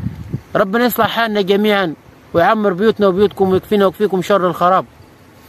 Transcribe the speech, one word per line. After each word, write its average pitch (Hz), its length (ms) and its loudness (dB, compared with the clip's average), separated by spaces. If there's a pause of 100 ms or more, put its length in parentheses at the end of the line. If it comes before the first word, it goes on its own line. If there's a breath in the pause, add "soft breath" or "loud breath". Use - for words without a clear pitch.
(560)
ربنا 208 280 0
يصلح 226 220 0
حالنا 220 340 -2
جميعا 196 540 0 (400)
ويعمر 202 380 2
بيوتنا 208 340 2
وبيوتكم 190 420 0
ويكفينا 196 380 0
ويكفيكم 185 360 -2
شر 185 240 0
الخراب. 175 380 0 (640)